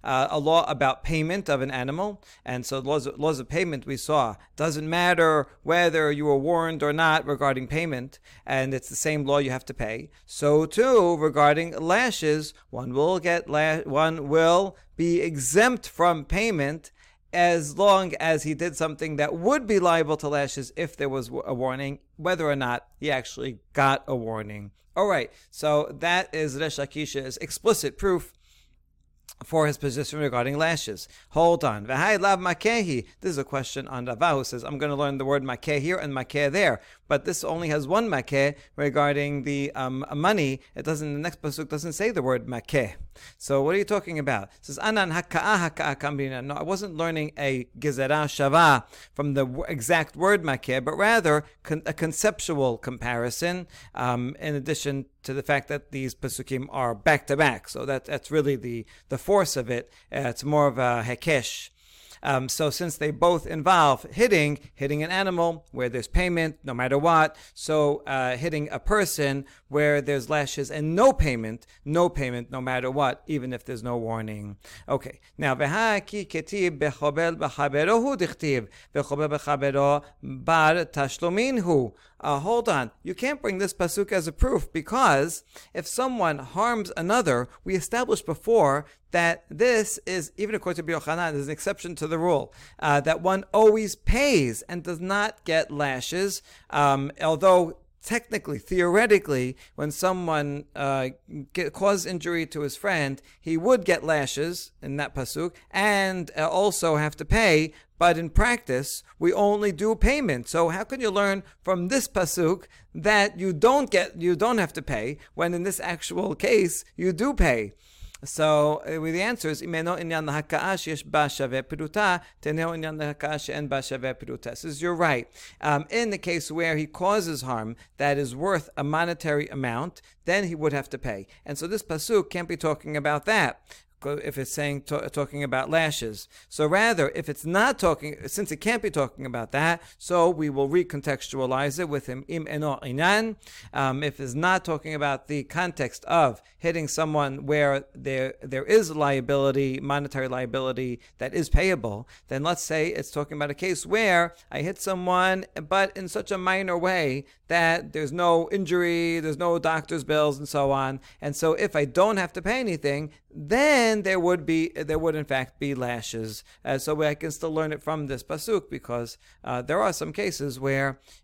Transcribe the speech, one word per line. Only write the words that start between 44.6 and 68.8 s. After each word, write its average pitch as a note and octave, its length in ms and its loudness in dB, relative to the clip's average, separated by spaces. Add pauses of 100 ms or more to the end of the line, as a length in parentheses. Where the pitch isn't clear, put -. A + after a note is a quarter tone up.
says, C#3 140 -12
"Anan G#3 340 0
haka'a F3 580 0
haka'a D3 260 -4
kamrina." C#3 460 -6
No, C#3 120 -6
I - 80 -6
wasn't F#3 340 -4
learning D#3+ 420 -4
a C3+ 300 -2 (100)
gezerah C#3+ 460 0
shava C#3+ 600 6 (280)
from C#3+ 220 -2
the C3+ 100 2
w-, C3 240 -6
exact D#3 480 0
word F#3+ 280 2
makeh, C3 380 -2
but C#3+ 140 -4
rather F3+ 480 4 (180)
con-, D#3+ 220 -6
a D3+ 80 -4
conceptual D3 840 -2
comparison, B2 880 -6 (260)
um, B2 460 -2
in D3 140 -4
addition C#3 520 -4 (160)
to C3+ 120 -8
the C#3 80 -6
fact C#3+ 260 0
that D3 220 -8
these C3 240 -6
pasukim C3 560 -6
are B2 240 -2
back C#3+ 320 2
to C#3 100 0
back. C3+ 320 2
So B2 160 -8
that, C3+ 200 -4
that's - 260 -8
really C#3+ 240 2
the, A#2 320 -8 (220)
the C3+ 100 -4
force G3 380 2
of A#2+ 120 -4
it. A#2+ 240 -6 (220)
Uh, - 120 -4
it's A#2+ 180 -6
more D3 240 4
of B2 100 -2
a B2 260 0
hekesh. B2 680 -2 (520)
Um, C3 260 0
so D3+ 220 0
since E3+ 260 -6
they D3+ 140 -2
both E3+ 360 2
involve D#3 640 4
hitting, D#3+ 480 4 (160)
hitting D3 280 -2
an D#3+ 80 -4
animal F3 600 0
where B2 180 -2
there's A#2+ 200 -6
payment, E3+ 560 0
no C3 100 -8
matter B2+ 220 0
what, D#3 400 4 (180)
so, D3+ 520 2
uh, C3 300 -2
hitting D3+ 340 -4
a C3 80 -6
person C#3+ 640 0 (240)